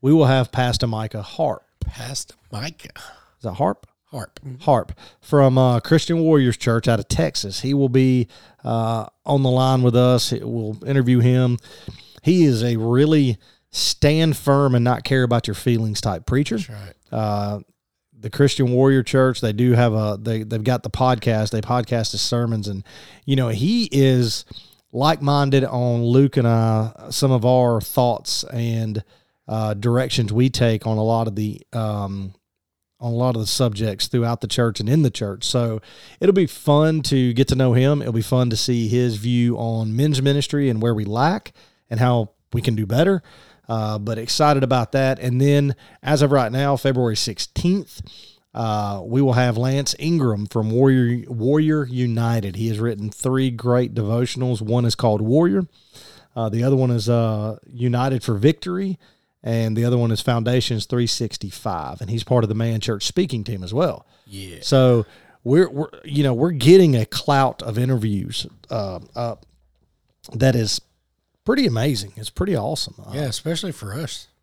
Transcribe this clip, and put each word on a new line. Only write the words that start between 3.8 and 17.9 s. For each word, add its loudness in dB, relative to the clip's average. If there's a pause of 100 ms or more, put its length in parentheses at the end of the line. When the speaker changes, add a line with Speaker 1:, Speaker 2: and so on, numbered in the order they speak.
Speaker 2:
Harp. -12
Mm-hmm. -14
Speaker 1:
Harp 2 (300)
from, 4
uh, 4
Christian 2
Warriors 4
Church 0
out 2
of -8
Texas. -2
He -2
will 2
be, 2 (360)
uh, -2 (200)
on 2
the 2
line 2
with 4
us. 4
We'll -6
interview 2
him. 2 (640)
He 4
is 4
a 0
really 2 (340)
stand 0
firm 2
and 4
not 0
care 2
about 0
your -6
feelings -2
type -4
preacher. 0
Speaker 2:
That's -8
right. -16 (180)
Speaker 1:
Uh, -4 (600)